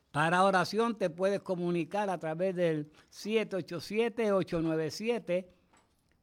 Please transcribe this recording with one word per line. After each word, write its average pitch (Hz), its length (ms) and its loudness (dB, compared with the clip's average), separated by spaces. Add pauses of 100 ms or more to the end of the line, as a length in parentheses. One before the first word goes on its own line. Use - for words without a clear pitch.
(120)
para 165 320 4
oración 196 520 2
te 185 140 0
puedes 190 300 0
comunicar 175 720 -2
a 170 80 -4
través 165 360 -2
del 160 360 0 (180)
siete 214 460 -2
ocho 170 240 -6
siete, 220 520 -2
ocho 180 300 0
nueve 160 300 0
siete, 190 580 -4 (720)